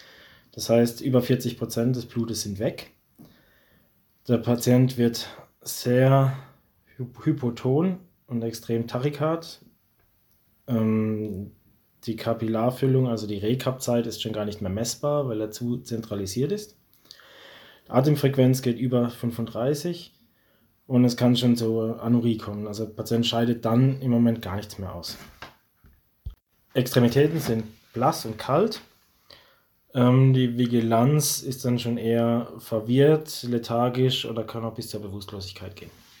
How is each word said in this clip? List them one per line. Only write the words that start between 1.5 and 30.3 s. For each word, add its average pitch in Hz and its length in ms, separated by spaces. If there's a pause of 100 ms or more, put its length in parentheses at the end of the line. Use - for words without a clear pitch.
Prozent 117 380
des 120 100
Blutes 113 380
sind 101 160
weg. 131 320 (1400)
Der 120 80
Patient 123 600
wird 117 300 (320)
sehr 135 800 (600)
hy-, - 280
hypoton 156 720 (300)
und 120 160
extrem 117 440
Tachykard. 147 720 (1080)
Ähm, 110 840 (540)
die 113 100
Kapillarfüllung, 120 920
also 107 180
die 101 120
Recap-Zeit, 120 680
ist 110 140
schon 110 100
gar 107 140
nicht 104 160
mehr 95 100
messbar, 135 560
weil 110 140
er 107 100
zu 120 260
zentralisiert 113 760
ist. - 240 (1120)
Atemfrequenz 131 720
geht 120 180
über 123 300
fünfunddreißig 123 1040 (760)
und 127 160
es 120 140
kann 123 180
schon 123 220
zu 113 240
Anurie 113 560
kommen. 104 300
Also 104 180
der - 80
Patient 117 340
scheidet 117 380
dann 131 360
im 131 100
Moment 117 300
gar 92 140
nichts 101 240
mehr 92 160
aus. - 220 (1600)
Extremitäten 135 680
sind 113 240 (260)
blass 139 340
und 110 120
kalt. 175 420 (1120)
Ähm, 131 400